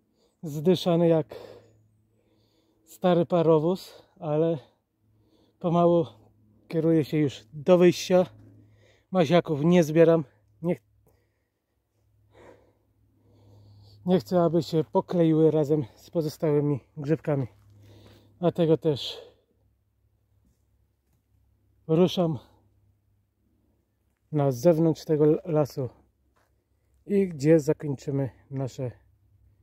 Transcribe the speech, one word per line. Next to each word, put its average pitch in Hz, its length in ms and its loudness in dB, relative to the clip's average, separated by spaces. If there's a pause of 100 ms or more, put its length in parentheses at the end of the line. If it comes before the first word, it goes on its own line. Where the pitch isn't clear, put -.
(440)
zdyszany 165 640 0
jak 160 280 -2 (1500)
stary 175 400 0
parowóz, 165 800 0 (160)
ale 160 380 -2 (1000)
pomału 170 460 2 (600)
kieruję 160 380 0
się 160 120 -4
już 147 360 -4
do 165 240 2
wyjścia. 180 480 2 (880)
Maziaków 160 520 0
nie 175 200 4
zbieram. 160 400 4 (380)
Nie 170 140 -4
ch-, - 60 -20 (3250)
nie 180 140 2
chcę, 180 220 -2
aby 165 220 2
się 156 200 -2
pokleiły 160 680 2
razem 151 340 0 (100)
z - 140 -20
pozostałymi 147 680 -2 (180)
grzybkami. 143 500 -4 (920)
Dlatego 165 380 0
też - 400 -6 (2750)
ruszam 160 520 0 (1900)
na 143 200 -2
zewnątrz 156 540 0
tego 151 200 0
l-, 156 200 2
lasu 151 440 -4 (1160)
i 196 200 0
gdzie 160 320 2
zakończymy 139 680 -4 (220)
nasze 131 400 -10 (720)